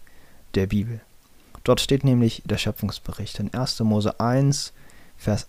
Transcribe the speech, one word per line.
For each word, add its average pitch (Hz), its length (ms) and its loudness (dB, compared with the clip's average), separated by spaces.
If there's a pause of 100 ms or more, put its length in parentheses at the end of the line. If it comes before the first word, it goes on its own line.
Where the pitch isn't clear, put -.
(540)
der 98 120 2
Bibel. 107 340 -2 (640)
Dort 127 160 4
steht 135 240 2
nämlich 120 400 4
der 101 140 -2
Schöpfungsbericht - 840 -6
in 101 80 -4
erster 120 360 -4
Mose 107 360 2
eins, 135 520 2 (440)
Vers - 320 -2